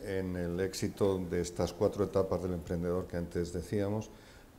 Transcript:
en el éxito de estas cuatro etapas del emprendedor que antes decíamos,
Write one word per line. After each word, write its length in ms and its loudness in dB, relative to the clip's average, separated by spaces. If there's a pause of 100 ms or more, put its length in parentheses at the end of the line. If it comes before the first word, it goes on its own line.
en 320 0
el 220 0
éxito 600 2 (120)
de 100 2
estas 320 0
cuatro 320 2
etapas 380 2
del 120 0
emprendedor 520 0
que 100 -6
antes 360 -2
decíamos, 580 -2 (480)